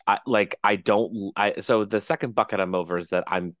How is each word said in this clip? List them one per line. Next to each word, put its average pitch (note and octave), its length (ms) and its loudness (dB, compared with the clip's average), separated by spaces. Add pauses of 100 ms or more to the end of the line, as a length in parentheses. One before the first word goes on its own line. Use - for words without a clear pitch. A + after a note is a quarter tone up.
I, G2+ 200 2
like, G#2+ 360 2
I G#2 140 4
don't, G2+ 580 0
I, G#2 260 0
so A2 240 2
the G#2 160 0
second C3 340 -4
bucket G#2 260 0
I'm F#2 140 -2
over F2 220 -2
is F2 120 -6
that F2+ 180 0
I'm F2+ 320 -4